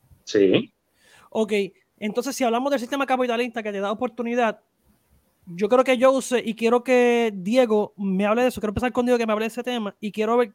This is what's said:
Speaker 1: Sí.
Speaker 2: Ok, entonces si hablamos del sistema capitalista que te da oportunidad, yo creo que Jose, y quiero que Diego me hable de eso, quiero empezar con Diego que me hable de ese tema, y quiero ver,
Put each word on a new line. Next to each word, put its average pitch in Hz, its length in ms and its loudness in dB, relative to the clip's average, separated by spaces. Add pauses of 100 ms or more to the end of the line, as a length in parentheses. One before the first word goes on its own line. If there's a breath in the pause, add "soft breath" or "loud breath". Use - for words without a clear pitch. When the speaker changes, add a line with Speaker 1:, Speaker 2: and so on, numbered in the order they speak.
(240)
Speaker 1:
Sí. 98 500 2 (560 soft breath)
Speaker 2:
Ok, 214 220 -2 (460)
entonces 233 400 -6
si 262 80 0
hablamos 247 260 0
del 269 80 2
sistema 269 260 -4
capitalista 247 560 -2
que 208 120 -6
te 196 80 -6
da 202 100 -2
oportunidad, 233 680 -2 (840)
yo 175 240 -4
creo 254 140 4
que 254 180 0
Jose, 262 420 2
y 220 120 -6
quiero 240 280 0
que 240 500 2
Diego 214 640 0
me 196 280 0
hable 226 180 2
de 254 40 4
eso, 240 140 -6
quiero 214 100 -4
empezar 240 200 -4
con 247 140 0
Diego 247 120 2
que 233 80 -2
me 220 80 0
hable 214 120 -2
de 226 40 -6
ese 240 140 -8
tema, 233 360 -6
y 208 120 -8
quiero 214 260 0
ver, 240 180 0